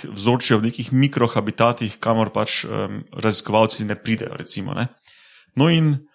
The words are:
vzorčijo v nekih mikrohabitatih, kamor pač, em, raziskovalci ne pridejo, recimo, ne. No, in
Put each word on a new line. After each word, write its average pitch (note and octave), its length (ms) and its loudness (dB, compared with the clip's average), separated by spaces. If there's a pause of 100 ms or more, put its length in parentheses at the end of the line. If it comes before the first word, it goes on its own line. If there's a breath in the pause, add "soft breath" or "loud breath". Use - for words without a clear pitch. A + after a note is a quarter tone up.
vzorčijo A#2 540 2
v G#2+ 40 -2
nekih A#2+ 280 -4
mikrohabitatih, A#2 1080 2
kamor A2+ 320 0
pač, - 360 -4
em, G#2 440 -6
raziskovalci A2 760 0
ne G#2 120 -4
pridejo, - 400 -4
recimo, - 380 -8
ne. A#2+ 140 -4 (640 soft breath)
No, C#3 140 4
in D#3+ 300 2 (180 soft breath)